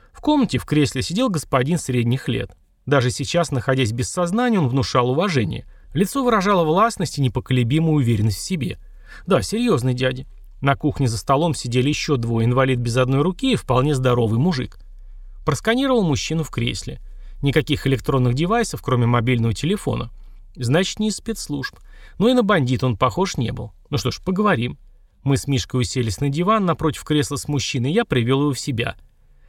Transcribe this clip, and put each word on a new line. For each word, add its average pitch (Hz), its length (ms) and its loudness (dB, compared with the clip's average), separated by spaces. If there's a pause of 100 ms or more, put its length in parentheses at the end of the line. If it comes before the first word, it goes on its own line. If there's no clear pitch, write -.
(120)
В - 100 -20
комнате 277 360 2
в - 80 -4
кресле 147 380 2
сидел 240 260 0
господин 151 480 0
средних 123 500 -2
лет. 113 280 -4 (300)
Даже 131 260 2
сейчас, 156 400 -2
находясь 131 400 0
без 120 180 -4
сознания, 202 500 0
он 143 80 2
внушал 123 440 0
уважение. 135 560 0 (260)
Лицо 196 300 0
выражало 202 400 2
властность 175 560 0
и - 20 2
непоколебимую 131 760 2
уверенность 113 420 2
в - 40 -10
себе. 143 360 -4 (480)
Да, 170 160 2
серьезный 175 500 0
дядя. 127 320 -4 (360)
На 135 140 2
кухне 143 320 0
за 110 100 -2
столом 143 360 2
сидели 127 360 0
еще 147 280 0
двое, 117 300 0
инвалид 127 320 2
без 117 180 0
одной 131 240 2
руки 190 320 0
и - 20 2
вполне 131 380 2
здоровый 123 460 2
мужик. 147 400 0 (680)
Просканировал 240 580 2
мужчину 160 400 0
в 143 60 -10
кресле. - 520 -6 (420)
Никаких 143 420 2
электронных 131 480 2
девайсов, 170 480 0
кроме 120 240 0
мобильного 117 480 2
телефона. 120 560 -2 (460)
Значит, 139 440 0
не 214 100 0
из 202 80 -6
спецслужб. - 600 -8 (400)
Но 214 120 4
и 262 40 4
на 247 80 4
бандита 139 460 2
он 113 100 0
похож 175 400 0
не 113 140 -2
был. 117 220 -10 (160)
Ну - 80 -2
что 120 120 -2
ж, - 140 -6
поговорим. 180 560 0 (440)
Мы 135 140 2
с - 80 -4
Мишкой 131 360 0
уселись 113 380 -2
на 143 100 0
диван 185 360 2
напротив 160 380 -2
кресла 147 320 0
с - 120 -8
мужчиной, 135 440 -2
я 226 120 2
привел 131 380 2
его 147 120 2
в 120 60 -8
себя. 117 360 -4 (540)